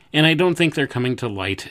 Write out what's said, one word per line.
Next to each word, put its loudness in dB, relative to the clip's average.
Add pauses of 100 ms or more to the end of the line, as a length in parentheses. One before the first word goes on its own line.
(120)
And 4
I 4
don't 2
think 0
they're 0
coming -2
to -4
light -4